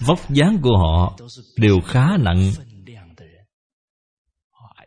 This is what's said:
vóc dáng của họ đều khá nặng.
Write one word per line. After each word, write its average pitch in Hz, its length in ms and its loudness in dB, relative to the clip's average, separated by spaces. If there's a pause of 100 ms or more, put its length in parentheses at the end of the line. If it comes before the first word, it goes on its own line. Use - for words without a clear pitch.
vóc 143 300 -2
dáng 156 320 2
của 120 160 2
họ 87 400 0 (380)
đều 101 240 2
khá 135 400 0
nặng. 95 320 0 (2250)